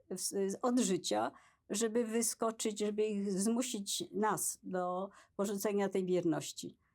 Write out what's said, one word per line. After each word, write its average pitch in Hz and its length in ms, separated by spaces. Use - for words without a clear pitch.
w, 185 200
od 247 180
życia, 202 500
żeby 226 340
wyskoczyć, 220 760
żeby 208 280
ich 202 340
zmusić, 220 720
nas, 202 500
do 180 480
porzucenia 202 520
tej 190 160
bierności. 170 720